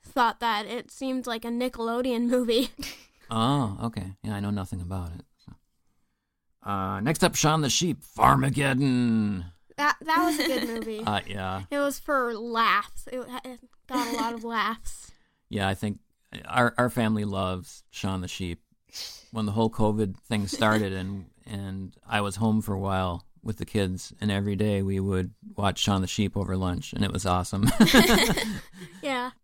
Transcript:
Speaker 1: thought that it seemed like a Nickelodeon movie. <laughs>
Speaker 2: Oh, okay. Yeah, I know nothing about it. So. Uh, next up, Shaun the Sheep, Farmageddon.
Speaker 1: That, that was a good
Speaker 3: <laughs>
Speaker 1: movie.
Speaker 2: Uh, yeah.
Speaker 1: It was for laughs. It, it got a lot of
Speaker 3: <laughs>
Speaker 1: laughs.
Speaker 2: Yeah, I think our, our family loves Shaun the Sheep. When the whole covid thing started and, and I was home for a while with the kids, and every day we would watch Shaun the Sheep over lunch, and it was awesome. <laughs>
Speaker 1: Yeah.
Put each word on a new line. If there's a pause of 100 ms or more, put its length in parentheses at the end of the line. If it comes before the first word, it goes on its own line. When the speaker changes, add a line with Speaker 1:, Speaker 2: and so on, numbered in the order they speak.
Speaker 1:
thought
that
it
seemed
like
a
Nickelodeon
movie.
<laughs> (500)
Speaker 2:
Oh,
okay. (100)
Yeah,
I
know
nothing
about
it. (200)
So. (1200)
Uh,
next
up,
Shaun
the
Sheep,
Farmageddon. (340)
Speaker 1:
That,
that
was
a
good
Speaker 3:
<laughs>
Speaker 1:
movie.
Speaker 2:
Uh,
yeah.
Speaker 1:
It
was
for
laughs.
It, (200)
it (280)
got
a
lot
of
Speaker 3:
<laughs>
Speaker 1:
laughs. (380)
Speaker 2:
Yeah,
I
think (460)
our,
our
family
loves
Shaun
the
Sheep. (680)
When
the
whole
covid
thing
started
and, (200)
and (140)
I
was
home
for
a
while (180)
with
the
kids,
and
every
day
we
would (220)
watch
Shaun
the
Sheep
over
lunch,
and
it
was
awesome.
<laughs>
Speaker 1:
Yeah. (120)